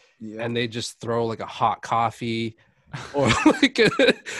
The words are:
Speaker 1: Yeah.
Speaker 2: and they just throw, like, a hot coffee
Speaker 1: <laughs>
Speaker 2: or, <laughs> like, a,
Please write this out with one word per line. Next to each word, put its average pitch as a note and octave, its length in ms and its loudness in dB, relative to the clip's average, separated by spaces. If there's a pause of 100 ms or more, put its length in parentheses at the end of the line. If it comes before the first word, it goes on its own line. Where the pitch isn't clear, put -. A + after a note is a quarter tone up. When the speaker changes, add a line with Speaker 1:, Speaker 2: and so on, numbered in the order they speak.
(220)
Speaker 1:
Yeah. A2 200 -12
Speaker 2:
and A#2 140 -6
they A#2+ 140 -2
just A2+ 320 -10
throw, A#2 240 -2
like, A2 160 -6
a G2 40 -6
hot - 360 -2
coffee A2+ 720 -2 (360)
Speaker 1:
<laughs> - 220 -14
Speaker 2:
or, - 140 2
<laughs> - 340 4
like, - 180 2
a, - 340 4 (260)